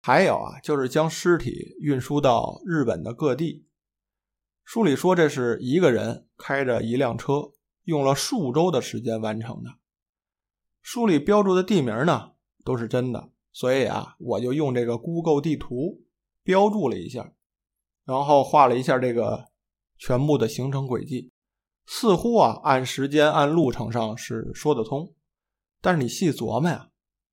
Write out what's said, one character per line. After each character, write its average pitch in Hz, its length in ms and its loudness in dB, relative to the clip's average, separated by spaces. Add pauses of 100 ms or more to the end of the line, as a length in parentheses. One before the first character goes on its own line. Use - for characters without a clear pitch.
还 147 220 4
有 135 140 2
啊， - 240 -8
就 147 200 -2
是 127 80 -2
将 156 220 0
尸 175 260 2
体 - 440 -8
运 143 200 0
输 147 200 -2
到 127 440 0
日 165 200 -2
本 87 180 -2
的 104 100 -8
各 131 220 0
地。 160 320 -8 (960)
书 - 220 0
里 147 100 4
说 180 220 2
这 165 120 4
是 127 320 -2
一 131 200 0
个 165 100 6
人 110 460 -2
开 139 280 -4
着 120 160 0
一 113 160 -2
辆 123 220 0
车， 143 340 -4 (320)
用 151 200 0
了 135 100 4
数 147 380 -4
周 165 180 4
的 131 100 0
时 110 200 -8
间 113 200 -4
完 110 200 -4
成 117 240 -12
的。 - 140 -18 (1000)
书 233 280 -2
里 160 100 4
标 202 240 4
注 190 140 2
的 185 80 2
地 190 180 2
名 120 240 -2
呢， 135 280 -2 (300)
都 127 120 -2
是 117 100 -4
真 127 260 -2
的， - 180 -10 (220)
所 127 200 -2
以 131 120 2
啊， 110 360 -6
我 113 200 -4
就 123 120 -2
用 143 200 0
这 120 120 0
个 117 120 -2
Google 165 440 0
地 147 160 -2
图 139 480 -8 (400)
标 196 260 4
注 208 180 -2
了 107 80 -2
一 87 120 -10
下， - 240 -12 (720)
然 135 200 -2
后 143 200 6
画 139 240 6
了 123 80 4
一 131 80 -2
下 131 140 2
这 123 140 0
个 113 380 -2 (480)
全 131 260 0
部 147 140 2
的 226 100 0
行 160 220 -6
程 135 160 -4
轨 117 180 -4
迹。 - 280 -10 (560)
似 214 260 2
乎 226 220 0
啊， 123 280 4
按 135 200 2
时 135 240 -4
间、 147 220 4
按 151 180 2
路 156 220 2
程 117 200 -6
上 113 260 -4
是 - 360 -8
说 147 220 0
得 120 80 -2
通， 143 320 -6 (680)
但 180 140 2
是 151 80 0
你 120 60 -2
细 156 240 0
琢 113 260 -4
磨 160 100 0
呀， - 220 -6 (420)